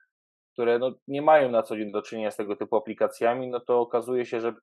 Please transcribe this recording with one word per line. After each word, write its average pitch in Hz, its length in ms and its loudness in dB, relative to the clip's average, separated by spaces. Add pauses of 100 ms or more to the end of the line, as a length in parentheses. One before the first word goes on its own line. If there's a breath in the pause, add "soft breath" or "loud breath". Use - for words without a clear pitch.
(540)
które, 120 260 2
no, 127 120 -2 (160)
nie 139 140 -6
mają 151 280 6
na 113 140 2
co 110 140 -6
dzień 107 140 -4
do 101 100 -4
czynienia 107 300 -6
z - 40 -12
tego 104 200 -6
typu 107 200 -4
aplikacjami, 117 760 -2
no 123 100 -4
to 120 200 0
okazuje 120 460 -2
się, 117 140 -4
że 113 240 -2